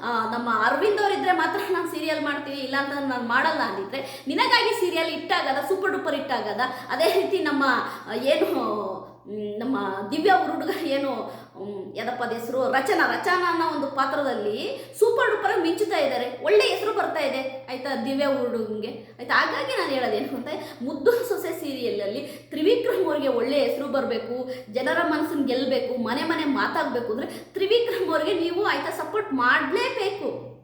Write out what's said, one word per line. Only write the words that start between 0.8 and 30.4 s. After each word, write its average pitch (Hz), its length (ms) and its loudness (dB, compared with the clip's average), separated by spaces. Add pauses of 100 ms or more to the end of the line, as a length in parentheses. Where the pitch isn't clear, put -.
ಅವರಿದ್ರೆ 403 320 2
ಮಾತ್ರ 339 280 2 (120)
ನಾನು 339 180 0
ಸೀರಿಯಲ್ 302 340 -2
ಮಾಡ್ತೀನಿ, 285 320 -4
ಇಲ್ಲ 262 220 -4
ಅಂತ 277 320 -2
ನಾನು 240 180 -2
ಮಾಡಲ್ಲ 269 320 2
ಅಂದಿದ್ರೆ 226 680 -4
ನಿನಗಾಗಿ 466 520 4
ಸೀರಿಯಲ್ 330 280 0
ಹಿಟ್ - 240 -4
ಆಗದ, 190 360 0
ಸೂಪರ್ 190 240 2
ಡೂಪರ್ 285 220 -2
ಹಿಟ್ 269 180 -4
ಆಗದ. 214 280 -4 (280)
ಅದೇ 349 340 4
ರೀತಿ 370 160 0
ನಮ್ಮ, 285 260 2 (440)
ಆ, 220 60 -6
ಏನು, 247 640 2 (500)
ಮ್, 208 320 -6
ನಮ್ಮ 262 180 0 (320)
ದಿವ್ಯಾ 370 340 4
ಊರ್ 277 60 0
ಹುಡ್ಗ - 360 -4
ಏನು, 277 240 0 (540)
ಮ್, 202 320 -10
ಯಾವ್ದಪ್ಪ 247 260 -4
ಅದ್ 226 120 -4
ಹೆಸ್ರು, 247 380 -2
ರಚನಾ, 285 340 4
ರಚನಾ 359 460 0
ಅನ್ನೋ 320 240 0
ಒಂದು 277 200 -2
ಪಾತ್ರದಲ್ಲಿ 269 1000 -2
ಸೂಪರ್ 466 320 4
ಡೂಪರ್ 403 220 0
ಆಗಿ 381 100 2
ಮಿಂಚುತ್ತಾ 349 360 2
ಇದ್ದಾರೆ, 254 460 0
ಒಳ್ಳೆ 415 160 8
ಹೆಸ್ರು 440 320 2
ಬರ್ತಾ 339 280 0
ಇದೆ, 262 500 -2
ಆಯ್ತಾ, 262 340 -4
ದಿವ್ಯಾ 277 260 2
ಊರ್ 247 200 2
ಹುಡ್ಗಂಗೆ, 214 380 -4 (300)
ಆಯ್ತಾ? 247 160 -2
ಹಾಗಾಗಿ 480 460 2
ನಾನು 311 120 -2
ಹೇಳೋದೇನು 247 440 0
ಅಂತ, 247 120 -8 (340)
ಮುದ್ದು 285 300 4
ಸೊಸೆ 349 480 -2
ಸೀರಿಯಲಲ್ಲಿ 233 600 -4 (300)
ತ್ರಿವಿಕ್ರಮ್ 381 560 4
ಅವ್ರಿಗೆ 294 220 0
ಒಳ್ಳೆ 262 360 2
ಹೆಸ್ರು 269 240 -2
ಬರ್ಬೇಕು, 240 600 -2 (240)
ಜನರ 285 300 2
ಮನಸ್ಸನ್ನ 302 420 0
ಗೆಲ್ಬೇಕು, 247 580 0
ಮನೆ 240 200 -2
ಮನೆ 320 220 0
ಮಾತಾಗ್ಬೇಕು 240 680 0
ಅಂದ್ರೆ 262 140 -4
ತ್ರಿವಿಕ್ರಮ್ 403 840 0
ಅವ್ರಿಗೆ 320 300 2
ನೀವು, 349 240 0
ಆಯ್ತಾ, 294 260 0
ಸಪೋರ್ಟ್ 403 420 -4
ಮಾಡ್ಲೇಬೇಕು. 311 1160 0 (160)